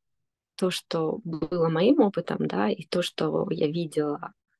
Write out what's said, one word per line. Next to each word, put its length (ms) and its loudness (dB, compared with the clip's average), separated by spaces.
то, 140 0
что 540 -2
было 440 0
моим 320 4
опытом, 460 0
да, 240 0
и 140 -4
то, 180 -2
что 480 -2
я 180 0
видела, 640 -4